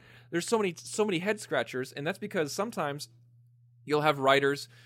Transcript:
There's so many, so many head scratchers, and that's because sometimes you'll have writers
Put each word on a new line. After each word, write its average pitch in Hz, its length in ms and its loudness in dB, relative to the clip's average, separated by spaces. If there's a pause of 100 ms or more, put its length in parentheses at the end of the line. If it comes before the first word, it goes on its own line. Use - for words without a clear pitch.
(300)
There's 170 180 -4
so 233 120 4
many, 185 180 0
so - 260 -2
many 196 140 2
head 208 220 -2
scratchers, 127 540 -2
and 143 120 -8
that's 190 140 -4
because 180 340 -4
sometimes 170 560 -4 (760)
you'll 147 160 2
have 147 180 4
writers 139 480 4 (180)